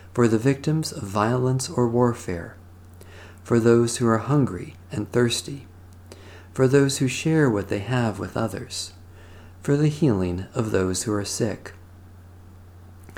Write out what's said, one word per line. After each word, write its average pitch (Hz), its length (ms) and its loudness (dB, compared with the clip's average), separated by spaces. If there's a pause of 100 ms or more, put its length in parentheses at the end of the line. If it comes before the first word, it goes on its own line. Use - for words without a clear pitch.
(120)
for 120 160 4
the 110 80 4
victims 139 560 0
of - 120 -10
violence 127 680 0
or 123 180 2
warfare, 113 680 -2 (840)
for 117 160 0
those 117 380 4
who 123 100 0
are 113 120 4
hungry 110 560 -2 (180)
and 104 180 -6
thirsty, 123 560 -2 (880)
for 131 160 4
those 139 300 4
who 135 100 0
share 156 400 2
what 101 220 -2
they 104 80 0
have 110 400 -2
with 98 180 -8
others, - 560 -6 (680)
for 143 120 0
the 147 140 2
healing 95 560 0 (100)
of 110 160 -2
those 92 340 0
who 107 100 -2
are 101 100 -2
sick. - 480 -6 (1500)